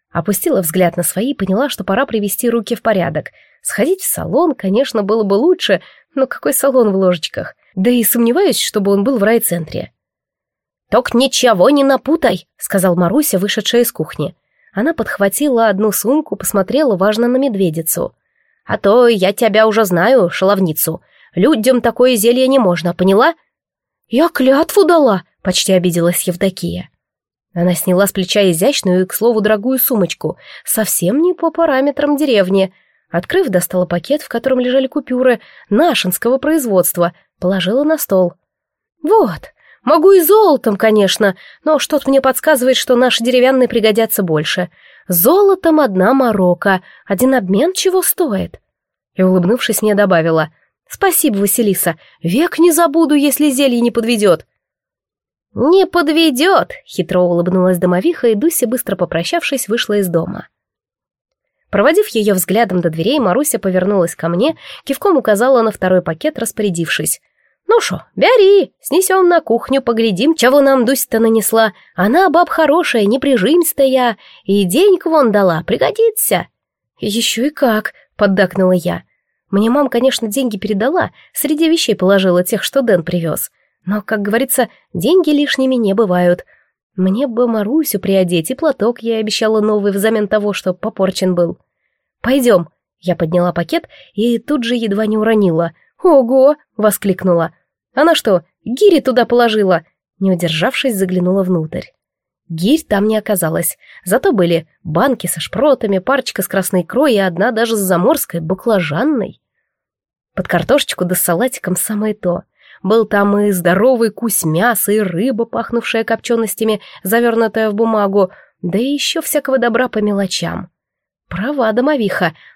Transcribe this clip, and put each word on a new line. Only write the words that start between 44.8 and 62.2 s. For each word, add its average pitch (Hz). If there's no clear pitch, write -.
Золотом 330
одна 202
морока, 196
один 254
обмен 226
чего 370
стоит?» 202
И, 190
улыбнувшись, 185
мне 214
добавила: 165
«Спасибо, 302
Василиса, 196
век 277
не 349
забуду, 311
если 294
зелье 254
не 240
подведет». 220
«Не 349
подведет», 320
хитро 180
улыбнулась 180
домовиха, 185
и 220
Дуся, 254
быстро 226
попрощавшись, 190
вышла 208
из 190
дома. 170
Проводив 311
ее 208